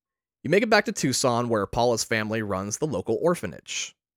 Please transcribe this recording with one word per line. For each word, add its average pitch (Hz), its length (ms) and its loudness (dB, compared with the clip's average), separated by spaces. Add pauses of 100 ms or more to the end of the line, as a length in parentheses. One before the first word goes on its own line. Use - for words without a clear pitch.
(440)
You - 60 -6
make 190 140 4
it 233 60 -4
back 214 160 4
to 233 60 -4
Tucson, 120 580 0
where 104 160 2
Paula's 120 380 2
family 110 380 -2
runs 101 360 -4
the 160 100 -4
local 113 340 -2
orphanage. - 760 -4 (220)